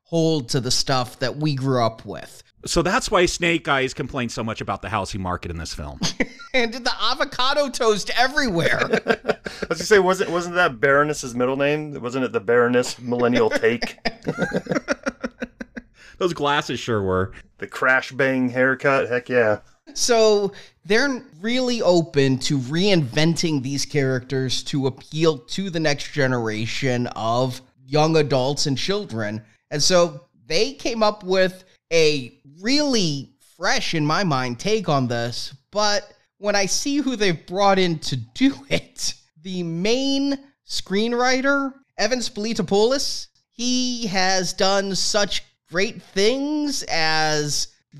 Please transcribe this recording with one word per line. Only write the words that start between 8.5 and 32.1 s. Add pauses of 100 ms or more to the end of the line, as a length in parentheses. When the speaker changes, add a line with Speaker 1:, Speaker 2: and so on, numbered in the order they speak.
Speaker 3:
<laughs>
I (320)
was
gonna
say,
wasn't,
wasn't
that
Baroness's
middle
name?
Wasn't
it
the
Baroness
Millennial
Take?
<laughs> (1900)
Speaker 2:
Those
glasses
sure
were. (280)
Speaker 3:
The
crash
bang
haircut,
heck
yeah. (340)
Speaker 1:
So (320)
they're (160)
really
open
to
reinventing
these
characters
to
appeal
to
the
next
generation
of (240)
young
adults
and
children. (280)
And
so (220)
they
came
up
with (300)
a (220)